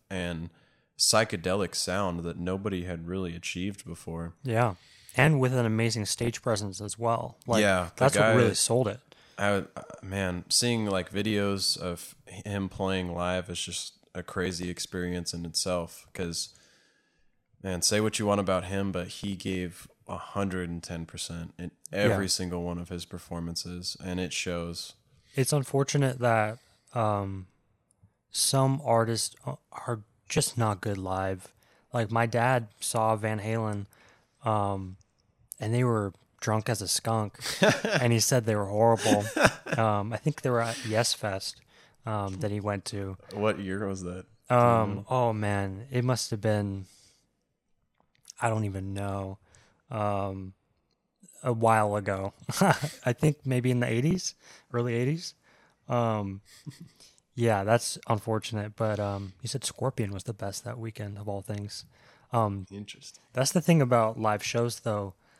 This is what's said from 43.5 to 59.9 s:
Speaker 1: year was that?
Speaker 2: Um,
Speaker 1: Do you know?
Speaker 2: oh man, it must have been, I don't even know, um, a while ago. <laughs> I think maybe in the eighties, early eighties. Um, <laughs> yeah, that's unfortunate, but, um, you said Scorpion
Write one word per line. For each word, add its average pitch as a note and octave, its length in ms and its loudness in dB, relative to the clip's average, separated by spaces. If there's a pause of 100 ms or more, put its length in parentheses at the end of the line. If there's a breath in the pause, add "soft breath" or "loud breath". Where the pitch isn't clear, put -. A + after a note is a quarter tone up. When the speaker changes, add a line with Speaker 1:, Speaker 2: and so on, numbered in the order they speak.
Speaker 1:
year G2 300 -4
was F#2+ 140 -6
that? F2+ 240 -8 (240)
Speaker 2:
Um, B2 80 6 (260)
Speaker 1:
Do G#2 60 0
you G#2 60 -4
know? G2+ 120 -10
Speaker 2:
oh B2 240 2
man, G2+ 580 -2
it B2 140 0
must B2+ 260 -2
have G#2+ 120 -4
been, G2+ 420 0 (1600 soft breath)
I A#2 80 2
don't A2 160 0
even G2 260 -6
know, G2 460 -6 (520 soft breath)
um, G2 600 -2 (920)
a B2+ 100 0
while A2 440 4
ago. G2 460 -2
<laughs> - 180 -8
I D3+ 540 2
think D3+ 320 2
maybe B2+ 240 2
in B2 100 2
the B2 100 0
eighties, D3 440 0 (380 loud breath)
early A#2+ 220 0
eighties. C#3 400 -2 (540 soft breath)
Um, G#2+ 540 0 (240)
<laughs> - 680 -20
yeah, A2 300 4
that's A2+ 420 2
unfortunate, G#2+ 720 -2
but, G#2+ 240 -2
um, G2+ 320 -4 (100)
you A#2+ 60 -10
said - 160 -6
Scorpion A#2+ 480 -4